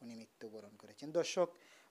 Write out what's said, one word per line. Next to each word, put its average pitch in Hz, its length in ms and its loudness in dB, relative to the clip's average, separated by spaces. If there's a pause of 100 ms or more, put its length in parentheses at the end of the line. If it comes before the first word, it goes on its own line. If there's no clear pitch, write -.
উনি 117 140 -10
মৃত্যুবরণ 107 600 -12
করেছেন। 143 360 -10
দর্শক, 170 360 4 (420)